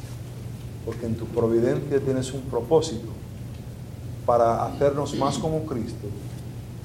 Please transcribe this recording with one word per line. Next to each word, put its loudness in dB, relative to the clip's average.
Porque -6
en -2
tu -6
providencia 4
tienes 0
un -4
propósito 2
para 6
hacernos 2
más 2
como 0
Cristo -4